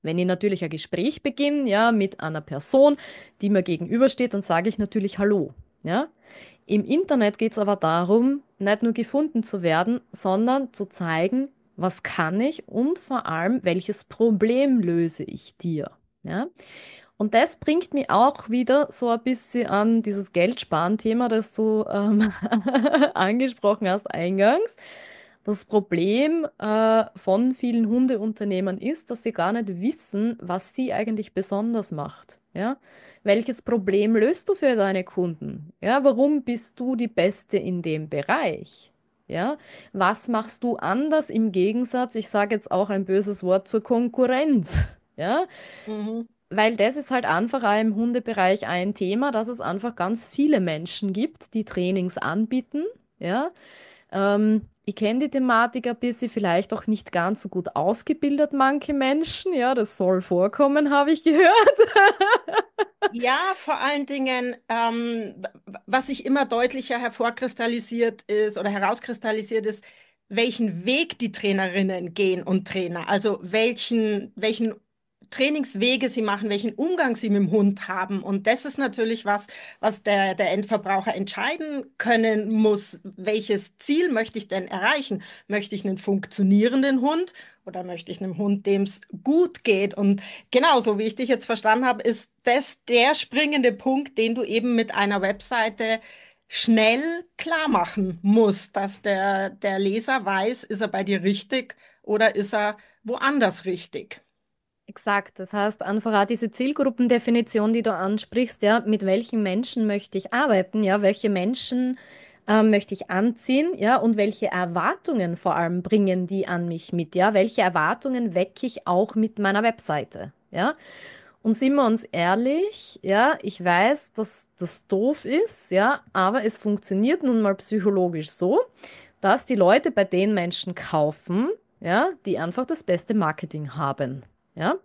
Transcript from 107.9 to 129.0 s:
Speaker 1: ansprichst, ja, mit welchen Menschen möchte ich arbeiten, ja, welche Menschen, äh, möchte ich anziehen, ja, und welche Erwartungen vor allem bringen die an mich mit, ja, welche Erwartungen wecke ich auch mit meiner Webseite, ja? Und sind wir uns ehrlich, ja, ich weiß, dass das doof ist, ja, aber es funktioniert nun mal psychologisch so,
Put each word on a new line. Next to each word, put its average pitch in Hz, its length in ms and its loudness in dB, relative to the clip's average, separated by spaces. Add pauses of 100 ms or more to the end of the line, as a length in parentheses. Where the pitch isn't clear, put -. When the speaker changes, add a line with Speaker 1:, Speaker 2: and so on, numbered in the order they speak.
Speaker 1:
ansprichst, 208 720 -2
ja, 220 220 4
mit 208 200 0
welchen 220 360 0
Menschen 214 460 -2
möchte 202 300 -4
ich - 160 -8
arbeiten, 220 500 2
ja, 202 180 2
welche 208 280 2
Menschen, 247 680 -2 (500)
äh, 214 160 4
möchte 208 300 2
ich - 160 -12
anziehen, 247 680 0
ja, 226 180 2
und 226 220 2
welche 208 300 0
Erwartungen 180 880 -2
vor 170 180 -2
allem 170 260 -2
bringen 185 460 2
die 190 200 -4
an 175 200 -4
mich 165 240 -8
mit, 170 240 -4
ja, 190 180 4
welche 214 280 2
Erwartungen 185 720 0
wecke 190 300 -2
ich - 200 -8
auch 180 300 0
mit 220 240 -2
meiner 202 240 2
Webseite, 151 720 -4 (180)
ja? 226 220 0 (680)
Und 220 140 0
sind 269 200 2
wir 277 100 4
uns 226 200 2
ehrlich, 247 1000 -2
ja, 214 380 4
ich 190 220 -8
weiß, 190 500 2
dass - 340 -8 (100)
das - 300 -10
doof 226 380 0
ist, - 460 -2
ja, 202 300 2 (120)
aber 202 320 0
es 214 120 -2
funktioniert 214 640 0
nun 240 180 2
mal 196 140 2
psychologisch 180 760 -2
so, 240 300 2 (600)